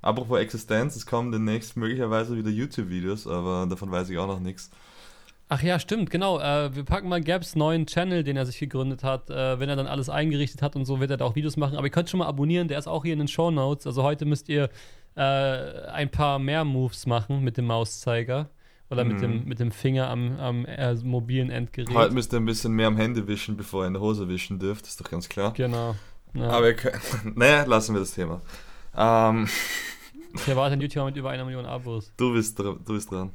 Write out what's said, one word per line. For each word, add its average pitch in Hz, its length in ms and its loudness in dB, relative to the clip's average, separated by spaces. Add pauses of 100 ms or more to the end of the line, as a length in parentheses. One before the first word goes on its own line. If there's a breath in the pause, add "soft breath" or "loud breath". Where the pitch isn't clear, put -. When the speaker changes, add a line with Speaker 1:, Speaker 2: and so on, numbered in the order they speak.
Speaker 1:
Apropos 120 380 2
Existenz, 117 560 0
es 110 100 -10
kommen 120 260 -2
demnächst 110 460 -2
möglicherweise 113 580 0
wieder 110 140 -2
YouTube-Videos, 104 760 -2
aber 90 420 -2
davon 95 220 -6
weiß 90 180 -2
ich 90 80 -4
auch 92 100 -2
noch 95 120 -4
nichts. 92 320 -8 (760 loud breath)
Speaker 2:
Ach 135 140 0
ja, 175 180 2
stimmt, 208 300 -2
genau. 180 300 0
Äh, 143 360 0
wir 143 80 -6
packen 180 240 0
mal 175 140 0
Gabs 170 340 -2
neuen 160 300 4
Channel, 175 380 0
den 139 120 -2
er 135 120 0
sich 127 120 -8
gegründet 131 440 -4
hat. 135 260 -2
Äh, 131 300 0
wenn 139 100 -2
er 143 60 0
dann 135 120 -2
alles 135 220 -4
eingerichtet 147 540 0
hat 143 120 0
und 135 100 -2
so, 135 140 -2
wird 135 120 0
er 139 60 0
da 131 80 0
auch 120 100 0
Videos 151 220 0
machen. 147 200 0
Aber 139 100 0
ihr 143 40 0
könnt 170 180 0
schon 190 80 -2
mal 170 100 2
abonnieren, 156 400 2
der 143 120 -2
ist - 80 -10
auch 160 160 -2
hier 165 100 0
in 151 60 0
den 147 80 0
Shownotes. 147 580 2
Also 131 160 -2
heute 147 240 2
müsst 147 240 0
ihr, 147 200 2 (460 loud breath)
äh, 147 60 -2
ein 135 920 0
paar 143 280 2
mehr 147 260 0
Moves 131 400 0
machen 123 380 0
mit 123 140 0
dem 120 100 0
Mauszeiger. 117 840 0 (420 soft breath)
Oder 123 120 2
mit 110 140 2
Speaker 1:
Mhm. 98 40 0
Speaker 2:
dem, 120 240 0
mit 123 140 -6
dem 120 120 0
Finger 131 380 0
am, 123 300 -2
am, 120 260 -2
äh, 123 280 -2
mobilen 123 560 0
Endgerät. 120 460 -4
Speaker 1:
Heute 117 180 8
müsst 127 200 0
ihr 120 60 4
ein 113 60 2
bisschen 113 280 0
mehr 110 140 4
am 110 100 4
Handy 113 280 2
wischen, 104 320 -4
bevor 98 260 -2
ihr 92 40 0
in 92 60 0
der 95 100 -2
Hose 107 240 0
wischen 92 320 -4
dürft. 101 260 -2
Ist - 160 -14
doch - 80 -12
ganz - 180 -6
klar. 104 260 -2
Speaker 2:
Genau. 117 420 -2 (400 loud breath)
Ja. 120 140 0
Speaker 1:
Aber 117 180 6
ihr 117 80 6
könnt, 127 200 -2
<laughs> 107 400 -6
naja, 143 300 8
lassen 110 300 4
wir 101 60 4
das 92 120 -4
Thema. 87 280 -4 (540 loud breath)
Ähm. 113 520 6 (460 loud breath)
<laughs> - 520 -12
Speaker 2:
Wer 139 100 2
war 135 140 4
denn 139 120 2
YouTuber 143 240 -2
mit 135 120 -4
über 131 140 -4
einer 127 140 -4
Million 127 200 -6
Abos? 123 520 -6
Speaker 1:
Du 123 160 4
bist 110 260 2
dr-, 101 260 0
du 107 80 -4
bist 104 180 -4
dran. 92 240 -4